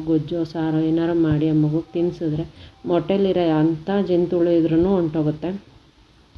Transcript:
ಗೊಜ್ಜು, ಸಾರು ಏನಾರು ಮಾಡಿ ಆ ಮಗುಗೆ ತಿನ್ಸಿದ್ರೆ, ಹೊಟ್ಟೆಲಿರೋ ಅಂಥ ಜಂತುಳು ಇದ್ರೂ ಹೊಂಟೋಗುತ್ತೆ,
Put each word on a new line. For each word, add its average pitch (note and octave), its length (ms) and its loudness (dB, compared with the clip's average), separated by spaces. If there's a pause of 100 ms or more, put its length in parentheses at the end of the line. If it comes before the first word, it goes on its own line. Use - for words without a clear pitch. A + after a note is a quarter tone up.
ಗೊಜ್ಜು, D#3+ 440 -2
ಸಾರು D#3+ 340 -2
ಏನಾರು E3 420 0
ಮಾಡಿ D#3 280 2
ಆ D#3 40 0
ಮಗುಗೆ D3+ 400 0
ತಿನ್ಸಿದ್ರೆ, E3+ 520 -2 (420)
ಹೊಟ್ಟೆಲಿರೋ F3+ 580 0 (140)
ಅಂಥ D#3+ 300 0 (180)
ಜಂತುಳು F3 440 2
ಇದ್ರೂ E3 380 2
ಹೊಂಟೋಗುತ್ತೆ, D#3+ 640 -2 (880)